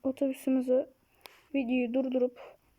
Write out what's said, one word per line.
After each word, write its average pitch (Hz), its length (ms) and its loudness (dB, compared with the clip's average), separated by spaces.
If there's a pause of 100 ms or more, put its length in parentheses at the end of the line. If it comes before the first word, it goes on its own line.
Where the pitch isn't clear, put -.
otobüsümüzü 262 840 0 (640)
videoyu 247 400 0
durdurup 254 460 0 (400)